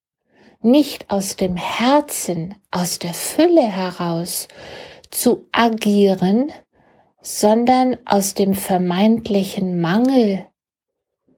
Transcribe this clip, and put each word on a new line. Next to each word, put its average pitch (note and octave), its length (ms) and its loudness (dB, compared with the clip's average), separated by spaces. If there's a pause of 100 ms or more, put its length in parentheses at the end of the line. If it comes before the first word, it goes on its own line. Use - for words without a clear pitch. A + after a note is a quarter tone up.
(600)
nicht C4+ 500 2
aus G3 260 -4
dem F3+ 200 -4
Herzen, G#3 1000 -2 (140)
aus F3+ 280 -4
der F3 160 -10
Fülle E4 520 2
heraus F3 800 -6 (640)
zu - 420 -2
agieren, G#3 1000 2 (680)
sondern A#3+ 840 2
aus G3 300 0
dem G3 180 0
vermeintlichen F#3+ 1300 0
Mangel G#3 680 2 (920)